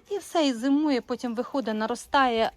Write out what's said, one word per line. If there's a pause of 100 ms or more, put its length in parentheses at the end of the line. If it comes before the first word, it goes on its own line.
І
все,
і
зимує,
потім
виходить,
наростає,